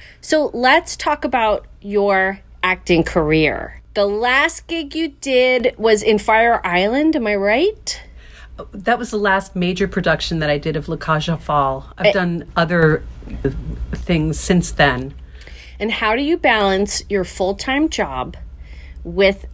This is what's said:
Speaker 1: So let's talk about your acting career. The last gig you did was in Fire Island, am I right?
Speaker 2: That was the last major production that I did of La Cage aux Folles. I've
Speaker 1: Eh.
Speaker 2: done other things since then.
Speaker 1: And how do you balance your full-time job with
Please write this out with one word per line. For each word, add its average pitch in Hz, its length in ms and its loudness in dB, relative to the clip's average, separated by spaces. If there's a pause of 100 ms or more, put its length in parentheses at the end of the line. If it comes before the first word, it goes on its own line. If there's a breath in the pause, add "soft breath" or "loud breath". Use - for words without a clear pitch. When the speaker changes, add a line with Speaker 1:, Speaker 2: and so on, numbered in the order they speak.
(220 loud breath)
Speaker 1:
So 302 320 2
let's 254 420 2
talk 294 300 -4
about 233 400 0 (160)
your 196 600 0 (200)
acting 180 420 2
career. 156 800 0 (120)
The 202 120 2
last 247 640 0
gig 330 260 -6
you 320 160 -2
did 254 680 2
was 214 260 4
in 214 160 4
Fire 226 460 4
Island, 220 500 2
am 233 120 0
I 208 80 0
right? 233 680 0 (720 loud breath)
Speaker 2:
That 226 260 -2
was 233 120 -8
the 214 60 -4
last 196 380 0
major 180 320 0
production 175 520 0
that 151 100 0
I 147 80 2
did 151 180 -4
of 151 140 -6
La 160 80 -4
Cage 156 320 -2
aux 160 80 0
Folles. 139 480 0 (120)
I've - 100 0
Speaker 1:
Eh. 202 40 4
Speaker 2:
done 175 460 -2
other 165 460 2 (880)
things 156 440 -2
since 175 340 2
then. 135 420 0 (640 loud breath)
Speaker 1:
And 220 140 -4
how 220 200 -2
do 247 80 0
you 302 140 0
balance 202 760 0
your 202 140 0
full-time 202 640 -2
job 139 480 -4 (720 loud breath)
with 190 480 2